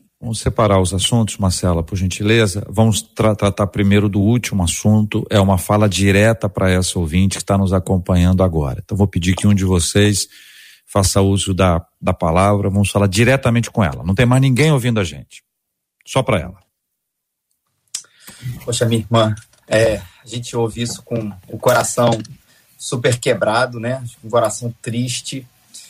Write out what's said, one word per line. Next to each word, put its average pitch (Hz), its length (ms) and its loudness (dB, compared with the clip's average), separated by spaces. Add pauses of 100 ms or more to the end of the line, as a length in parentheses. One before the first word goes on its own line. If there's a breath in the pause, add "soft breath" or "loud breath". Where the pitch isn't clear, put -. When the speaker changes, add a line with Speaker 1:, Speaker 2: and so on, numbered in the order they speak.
(200)
Speaker 1:
Vamos 113 180 -6
separar 101 420 2
os 92 140 0
assuntos, 107 420 0
Marcela, 90 460 0
por 98 140 -8
gentileza. 101 720 0
Vamos 107 340 2
tra-, 110 320 0
tratar 101 320 0
primeiro 101 420 2
do 101 120 0
último 104 420 0
assunto. 107 680 0
É 104 100 4
uma 95 180 4
fala 104 300 2
direta 98 600 2
pra 95 220 -2
essa 92 260 0
ouvinte 90 420 0
que - 60 -10
tá 101 140 2
nos 95 140 0
acompanhando 92 720 2
agora. 78 400 -2
Então, 107 120 -8
vou 98 120 2
pedir 90 260 -2
que 104 140 0
um 104 60 4
de 95 100 0
vocês 95 640 0 (580 loud breath)
faça 101 340 0
uso 98 320 0
da, 87 320 2 (160)
da 92 120 -2
palavra. 98 580 0
Vamos 101 200 0
falar 101 160 0
diretamente 117 640 0
com 113 120 -2
ela. 67 220 -4
Não 92 100 0
tem 123 120 2
mais 127 140 4
ninguém 135 300 4
ouvindo 120 300 0
a 92 40 0
gente. - 380 -14 (640)
Só 131 160 -2
pra 104 180 -2
ela. 90 180 -12 (2000 loud breath)
Speaker 2:
Poxa, 117 220 -2
minha 113 140 0
irmã, 110 340 0 (320)
é, 110 300 2
a - 300 -16
gente 120 300 -10
ouve 113 260 -4
isso 117 200 -8
com 110 300 -8 (160)
o 110 100 -14
coração 120 520 0 (680 soft breath)
super 123 400 -2
quebrado, 120 600 -2
né? 123 220 -6 (200)
Com 113 60 -18
o - 20 -14
coração 113 500 -2
triste. 123 680 -8 (440 loud breath)